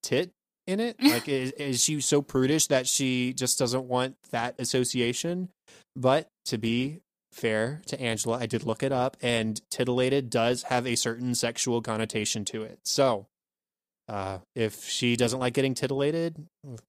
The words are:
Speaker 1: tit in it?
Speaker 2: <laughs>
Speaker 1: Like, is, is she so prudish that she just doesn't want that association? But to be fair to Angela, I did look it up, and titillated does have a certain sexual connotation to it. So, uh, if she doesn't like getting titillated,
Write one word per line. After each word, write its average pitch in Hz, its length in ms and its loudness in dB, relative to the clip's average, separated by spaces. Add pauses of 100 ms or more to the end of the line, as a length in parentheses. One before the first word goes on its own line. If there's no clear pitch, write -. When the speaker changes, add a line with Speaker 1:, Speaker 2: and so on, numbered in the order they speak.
Speaker 1:
tit 170 280 0 (360)
in 190 120 -2
it? 233 180 -2
Speaker 2:
<laughs> - 40 -20
Speaker 1:
Like, - 260 4
is, 135 240 0
is 139 320 -2
she 151 180 0
so 147 200 4
prudish 139 460 2
that 131 200 2
she 127 460 0
just 127 260 0
doesn't 127 260 0
want 127 300 0 (160)
that 120 280 -2
association? 127 880 0 (460)
But 135 320 2 (180)
to 120 120 -2
be 123 420 0 (320)
fair 117 560 -2
to 139 140 -6
Angela, 117 380 -2
I 120 60 -2
did 113 200 -2
look 113 180 -2
it 135 80 0
up, 131 300 0
and 110 480 0
titillated 127 600 2
does 120 340 2
have 123 220 0
a 120 100 0
certain 120 400 -2
sexual 117 460 0
connotation 110 640 -2
to 110 180 -6
it. - 200 -14
So, 120 440 2 (840)
uh, 98 300 -6 (160)
if 110 280 -2
she 120 320 0
doesn't 120 240 2
like 127 140 0
getting 135 200 2
titillated, 147 640 -2 (540)